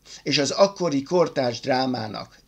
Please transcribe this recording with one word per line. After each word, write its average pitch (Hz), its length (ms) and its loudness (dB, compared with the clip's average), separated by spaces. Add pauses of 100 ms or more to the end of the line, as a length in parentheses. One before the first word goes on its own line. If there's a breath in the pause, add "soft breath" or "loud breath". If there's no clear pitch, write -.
(220 loud breath)
és 147 160 0
az 139 120 0
akkori 175 520 2
kortárs 139 580 0
drámának 123 880 -2